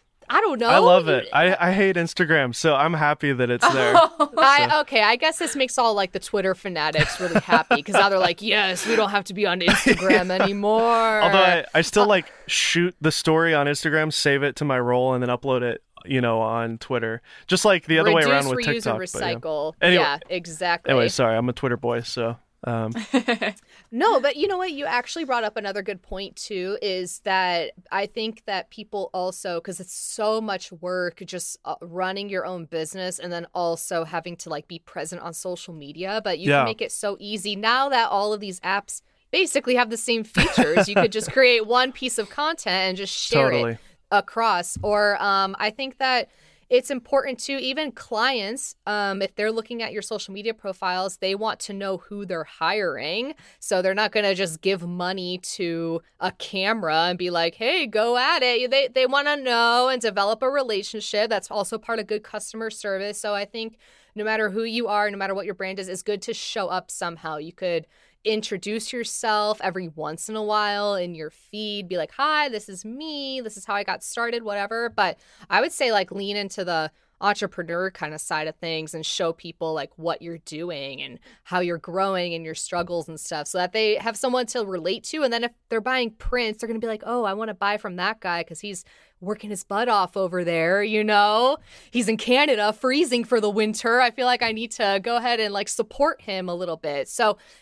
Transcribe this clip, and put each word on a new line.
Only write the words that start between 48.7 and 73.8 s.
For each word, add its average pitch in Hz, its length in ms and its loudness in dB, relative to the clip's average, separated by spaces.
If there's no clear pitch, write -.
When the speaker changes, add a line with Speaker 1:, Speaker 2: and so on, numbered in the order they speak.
Speaker 1:
um, 202 340 -2
if 196 140 -4
they're 214 180 0
looking 226 300 -6
at - 100 -8
your 208 80 -8
social 196 320 -8
media 208 220 -6
profiles, 190 640 -4
they 190 160 0
want 214 260 -4
to - 140 -10
know 196 240 -4
who 202 260 -12
they're 175 200 -6
hiring. 180 920 -2
So 185 220 0
they're 185 120 2
not 214 180 0
gonna 202 220 2
just 175 280 -4
give 190 200 0
money 180 560 -6
to 165 440 -4
a 185 120 -2
camera 190 760 0
and 180 80 -4
be 180 120 -2
like, 170 260 0
"Hey, 294 300 0
go 226 300 2
at 277 260 2
it." 247 280 2
They, 269 180 6
they 254 180 2
wanna 285 300 2
know 247 520 4
and 254 120 0
develop 214 420 0
a 262 80 2
relationship. 220 800 -2
That's 208 220 -2
also 208 260 -4
part 226 220 -4
of 214 80 -6
good 214 160 -4
customer 220 480 -10
service. 202 500 -6
So 208 140 -2
I 202 100 -2
think 226 320 -10
no 214 80 -6
matter 220 260 0
who 214 140 -4
you 226 240 -2
are, 208 220 2
no 202 80 -10
matter 196 160 -2
what 190 100 -4
your 190 100 -6
brand 190 240 -8
is, 190 100 -8
it's 180 140 -8
good 208 200 -4
to 233 100 -8
show - 360 -6
up 180 220 -4
somehow. 165 460 -8
You 156 160 -12
could 170 340 -4
introduce 214 640 -2
yourself 214 720 -2
every 185 260 -4
once 156 420 -8
in 220 60 -6
a 214 60 -4
while 208 520 0
in 175 200 -4
your 156 140 -10
feed, 208 600 -10
be 180 100 -4
like, 156 140 -4
"Hi, 302 360 0
this 214 220 -10
is 185 120 -14
me. 269 600 -10
This 220 160 -12
is - 80 -18
how 202 80 -4
I 202 80 -2